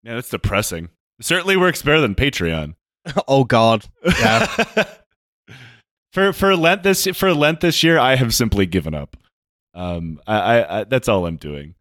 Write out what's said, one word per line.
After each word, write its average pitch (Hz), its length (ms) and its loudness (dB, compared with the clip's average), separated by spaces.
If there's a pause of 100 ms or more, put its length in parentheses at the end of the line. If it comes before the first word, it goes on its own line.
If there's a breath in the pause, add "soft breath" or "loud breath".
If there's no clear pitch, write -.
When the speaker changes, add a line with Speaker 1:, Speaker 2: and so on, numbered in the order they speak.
Speaker 1:
Yeah, 117 120 -12
that's 123 140 -10
depressing. 95 600 -4 (280)
It 113 80 -18
certainly 185 320 0
works 180 240 2
better 147 200 2
than 107 140 2
Patreon. 82 600 -2 (300)
Speaker 2:
<laughs> - 220 -6
Oh, 135 180 4
God. 113 400 2 (340)
Yeah. 113 260 2
Speaker 1:
<laughs> - 400 -2 (1300 loud breath)
For, 196 200 2
for 196 220 2
Lent 175 280 2
this, 190 240 2
for 185 260 0
Lent 151 280 2
this 165 220 0
year, 165 160 4
I 131 160 4
have 123 180 0
simply 101 320 0
given 80 300 -4
up. 71 200 -12 (600)
Um, 85 500 -8
I, 107 120 -2 (240)
I, 92 180 -6
I, 107 60 -6
that's 127 220 -2
all 92 200 0
I'm 85 80 -6
doing. 73 460 -14